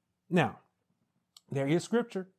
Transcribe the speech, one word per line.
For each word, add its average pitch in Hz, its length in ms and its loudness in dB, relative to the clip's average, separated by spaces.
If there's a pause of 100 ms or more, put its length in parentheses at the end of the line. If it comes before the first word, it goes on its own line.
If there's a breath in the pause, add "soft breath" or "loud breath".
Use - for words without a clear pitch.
(300)
Now, 156 300 0 (920)
there 135 160 -2
is 170 160 2
scripture 220 560 -2